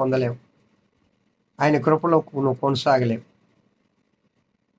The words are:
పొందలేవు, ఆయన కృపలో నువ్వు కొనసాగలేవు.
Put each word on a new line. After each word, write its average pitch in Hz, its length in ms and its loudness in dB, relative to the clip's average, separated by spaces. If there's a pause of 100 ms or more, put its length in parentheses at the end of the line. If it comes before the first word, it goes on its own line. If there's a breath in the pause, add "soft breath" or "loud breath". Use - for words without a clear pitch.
పొందలేవు, 131 360 0 (1200)
ఆయన 147 220 2
కృపలో 160 380 2 (160)
నువ్వు 135 200 -2
కొనసాగలేవు. 127 720 0 (1500)